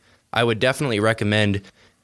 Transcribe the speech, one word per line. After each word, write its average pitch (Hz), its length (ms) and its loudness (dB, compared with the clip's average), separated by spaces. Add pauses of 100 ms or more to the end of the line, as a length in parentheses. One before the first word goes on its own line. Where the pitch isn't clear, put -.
(340)
I 117 100 0
would 113 160 0
definitely 127 400 0
recommend 104 640 0 (420)